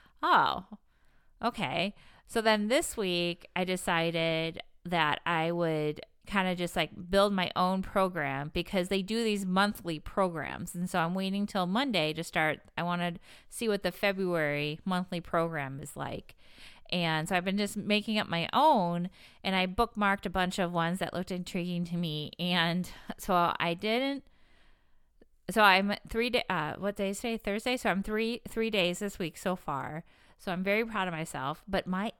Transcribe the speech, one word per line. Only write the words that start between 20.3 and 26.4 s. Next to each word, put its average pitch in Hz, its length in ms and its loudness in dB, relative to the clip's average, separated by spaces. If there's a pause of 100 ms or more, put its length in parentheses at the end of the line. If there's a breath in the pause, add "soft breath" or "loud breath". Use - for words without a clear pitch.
bunch 185 280 0
of 175 140 0
ones 170 260 0
that - 160 -4
looked 180 160 -4
intriguing 180 560 -4
to 170 100 -4
me. 151 420 -4
And 175 520 0 (140)
<laughs> - 140 -10
so 175 400 2
I 170 160 0
didn't, 247 480 -2 (1300)
so 220 120 4
I'm 196 320 8 (160)
three 233 180 0
da-, 240 220 2